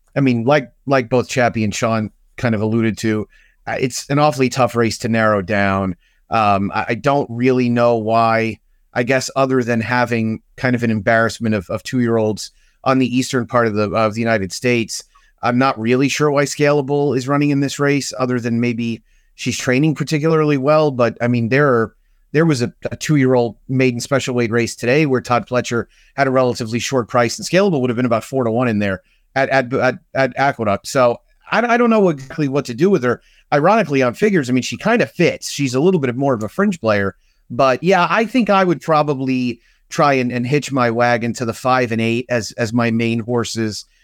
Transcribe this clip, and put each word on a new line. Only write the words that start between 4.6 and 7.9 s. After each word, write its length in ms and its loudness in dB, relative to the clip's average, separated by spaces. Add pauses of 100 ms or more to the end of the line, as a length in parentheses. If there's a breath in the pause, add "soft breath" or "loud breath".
race 240 0
to 100 -4
narrow 320 2
down. 540 0 (340)
Um, 420 2
I, 180 -4
I 40 0
don't 380 0
really 360 2
know 280 2